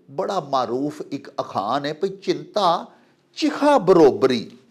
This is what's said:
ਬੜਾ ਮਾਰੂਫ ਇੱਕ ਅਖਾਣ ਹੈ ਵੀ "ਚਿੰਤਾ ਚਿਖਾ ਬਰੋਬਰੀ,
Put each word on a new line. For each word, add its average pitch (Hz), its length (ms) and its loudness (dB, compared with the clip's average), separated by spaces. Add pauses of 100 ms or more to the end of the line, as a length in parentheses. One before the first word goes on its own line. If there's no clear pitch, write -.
(120)
ਬੜਾ 190 280 -4
ਮਾਰੂਫ 135 640 -4 (100)
ਇੱਕ - 180 -12
ਅਖਾਣ 120 560 -4
ਹੈ 151 80 -6
ਵੀ 196 160 -6
"ਚਿੰਤਾ 185 760 -2 (500)
ਚਿਖਾ 294 420 2
ਬਰੋਬਰੀ, 135 800 4 (140)